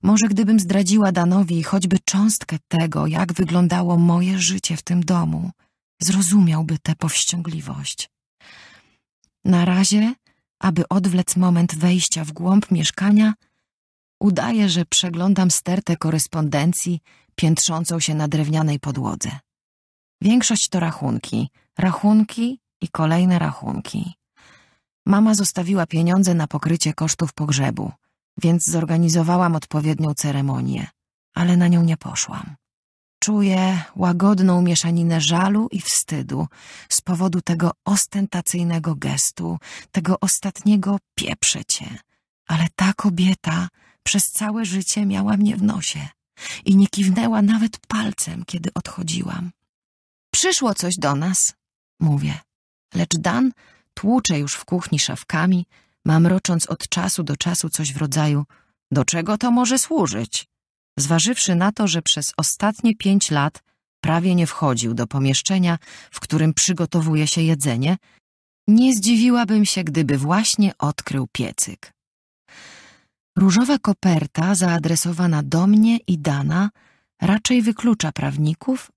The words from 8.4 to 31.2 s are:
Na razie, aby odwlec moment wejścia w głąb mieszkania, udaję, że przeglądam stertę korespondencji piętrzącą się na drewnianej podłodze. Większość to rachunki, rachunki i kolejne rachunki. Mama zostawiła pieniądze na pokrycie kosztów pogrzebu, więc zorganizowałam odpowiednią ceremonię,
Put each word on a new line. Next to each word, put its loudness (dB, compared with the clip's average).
Na 4
razie, 2
aby 0
odwlec 0
moment 2
wejścia 0
w -12
głąb 2
mieszkania, 2
udaję, 2
że 0
przeglądam 0
stertę -2
korespondencji -2
piętrzącą 0
się -2
na -2
drewnianej 0
podłodze. -6
Większość 2
to -2
rachunki, -4
rachunki 0
i -8
kolejne 2
rachunki. -8
Mama 4
zostawiła -2
pieniądze 2
na 0
pokrycie -2
kosztów -4
pogrzebu, -4
więc 2
zorganizowałam 0
odpowiednią -2
ceremonię, -4